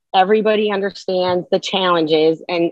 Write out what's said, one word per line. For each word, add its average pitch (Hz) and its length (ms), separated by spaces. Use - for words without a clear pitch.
Everybody 208 580
understands 185 760
the 190 100
challenges, 160 880
and 170 220